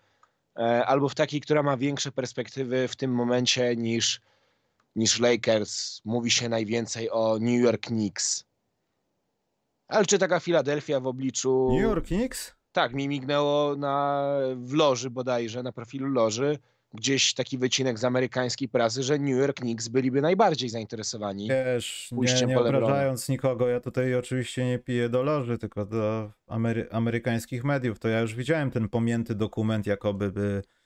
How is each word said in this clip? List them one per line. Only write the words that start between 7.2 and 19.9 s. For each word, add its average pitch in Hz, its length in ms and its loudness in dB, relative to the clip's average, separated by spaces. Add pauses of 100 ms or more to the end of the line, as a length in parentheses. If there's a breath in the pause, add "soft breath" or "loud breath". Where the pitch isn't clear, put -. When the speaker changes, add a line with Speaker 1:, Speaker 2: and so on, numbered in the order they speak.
Speaker 1:
New 120 200 2
York 117 260 2
Knicks. - 580 -2 (1400)
Ale 208 180 4
czy 202 120 4
taka 180 220 2
Philadelphia 147 600 2
w 127 60 -4
obliczu 131 680 2
Speaker 2:
New 147 100 4
York 208 240 0
Knicks? - 480 -4 (180)
Speaker 1:
Tak, 131 220 0
mi 139 140 -2
mignęło 143 680 0
na, 143 480 0 (320)
w 123 160 -10
loży 135 380 2
bodajże, 120 520 -4
na 123 100 -8
profilu 135 360 -8
loży, 127 500 2 (360)
gdzieś 127 400 0
taki 131 240 -4
wycinek 127 400 0
z - 60 -4
amerykańskiej 127 640 0
prasy, 117 340 2
że 139 160 0
New 139 200 0
York 139 220 2
Knicks 117 280 -4
byliby 127 320 2